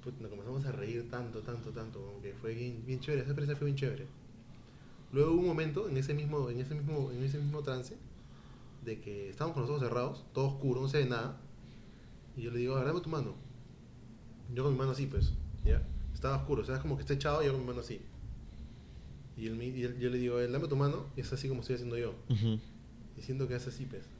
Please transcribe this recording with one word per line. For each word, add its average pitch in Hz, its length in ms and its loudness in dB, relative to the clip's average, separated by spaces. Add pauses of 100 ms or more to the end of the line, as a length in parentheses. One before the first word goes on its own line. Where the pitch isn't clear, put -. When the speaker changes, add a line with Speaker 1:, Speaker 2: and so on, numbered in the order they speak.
Speaker 1:
Pues, 127 160 -8
nos 110 100 -8
comenzamos 120 360 -4
a 131 60 0
reír 113 380 -4
tanto, 117 320 -4
tanto, 113 300 -6
tanto, 110 340 -8
como 101 160 -10
que 98 120 -8
fue 113 200 -4
bien, 117 320 -4
bien 127 140 0
chévere, 147 240 2
esa 135 80 0
experiencia 143 260 0
fue 147 80 0
bien 143 120 4
chévere. - 280 0 (1080)
Luego 151 200 8
hubo 175 80 8
un 180 60 6
momento, 160 400 2
en 139 100 2
ese 139 160 2
mismo, 147 360 2
en 120 100 -2
ese 139 160 -2
mismo, 143 360 0
en 123 120 0
ese 135 160 2
mismo 147 220 0
trance, 135 360 -2 (840)
de 110 160 -4
que 82 300 -6
estábamos 156 240 -2
con 143 100 0
los 117 60 0
ojos 143 140 2
cerrados, 123 500 0
todo 135 140 4
oscuro, 135 340 2
no 135 80 2
se 147 100 6
ve 135 60 8
nada. 123 320 0 (960)
Y 127 80 -6
yo 117 80 -4
le 120 80 0
digo, 123 160 2
"A 135 40 4
ver, 127 80 4
dame 170 140 2
tu 160 80 -6
mano". 127 240 0 (1200)
Yo 123 100 0
con 143 100 6
mi 127 60 4
mano 135 120 4
así, 135 160 0
pues, - 260 4 (320)
¿ya? - 160 10 (320)
Estaba 135 240 2
oscuro, 139 240 4
o 104 40 2
sea, 131 100 0
es 135 60 0
como 143 140 2
que 135 60 0
está 139 120 2
echado 143 280 4
y 151 60 6
yo 139 60 6
con 131 80 2
mi 123 60 -2
mano 123 140 -2
así. 110 200 -6 (1400)
Y 113 100 -2
él 113 80 -2
me, 120 120 -4
y 127 160 -2
él, 120 160 -2
yo 123 100 4
le 123 80 2
digo 123 200 4
a 120 60 4
él, 120 80 2
"Dame 151 160 2
tu 143 80 2
mano", 143 300 4 (100)
y 135 60 -4
es - 120 -2
así 139 140 -2
como 131 140 0
estoy 127 140 0
haciendo 120 220 -2
yo. 117 160 0 (160)
Speaker 2:
Ujú. 110 300 6 (580)
Speaker 1:
Y - 40 -10
siento 131 260 0
que 127 80 0
hace 123 140 -4
así, 127 160 -6
pues. 98 180 -8 (160)